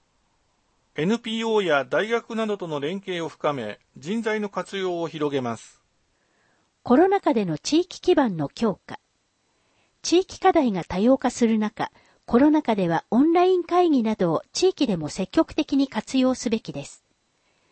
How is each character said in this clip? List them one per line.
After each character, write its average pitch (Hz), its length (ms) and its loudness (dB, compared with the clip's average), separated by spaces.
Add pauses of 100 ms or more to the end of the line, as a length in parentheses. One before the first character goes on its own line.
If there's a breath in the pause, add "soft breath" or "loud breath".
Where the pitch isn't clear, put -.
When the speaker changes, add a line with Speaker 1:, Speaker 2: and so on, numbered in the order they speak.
(960)
Speaker 1:
エ 151 100 -4
ヌ 226 140 0
ピ 226 240 -6
ー 226 40 -4
オ 214 140 2
ー 190 40 -2
や 143 180 2
大 147 240 -2
学 233 260 -4
な 220 140 -4
ど 208 80 -4
と 180 140 -8
の 147 100 -6
連 175 220 -6
携 175 240 -6
を - 20 -6
深 151 240 -4
め、 107 280 -8 (180)
人 185 240 -6
材 214 180 -4
の 208 80 -4
活 196 300 -8
用 180 240 -4
を 165 80 -4
広 147 240 -4
げ 135 80 -2
ま 117 160 -6
す。 - 240 -20 (1000)
Speaker 2:
コ 240 140 2
ロ 359 140 6
ナ 392 100 2
禍 302 140 0
で 214 100 0
の 160 140 -4
地 320 240 -2
域 - 180 -10
基 359 160 2
盤 240 220 0
の 143 100 -2
強 - 380 -4
化。 - 140 -14 (1040)
地 - 180 2
域 - 200 -4
課 381 140 4
題 269 180 2
が 175 140 -4
多 180 140 -6
様 254 180 4
化 254 120 -4
す - 160 0
る 220 140 2
中、 208 320 -4 (360 soft breath)
コ 240 120 2
ロ 294 100 6
ナ 302 140 4
禍 226 100 -2
で 185 160 0
は 165 220 0
オ 233 100 4
ン 330 120 4
ラ 349 100 4
イ 370 120 4
ン 349 80 0
会 349 280 2
議 262 100 4
な 214 140 0
ど 170 180 0
を - 80 -2 (100)
地 - 180 2
域 311 180 0
で 185 100 -2
も 151 120 -6
積 - 220 -6
極 - 220 0
的 294 240 -2
に 269 100 2
活 - 300 -6
用 254 160 2
す - 160 -6
べ 220 100 0
き - 140 -12
で 143 120 -12
す。 - 180 -20 (680)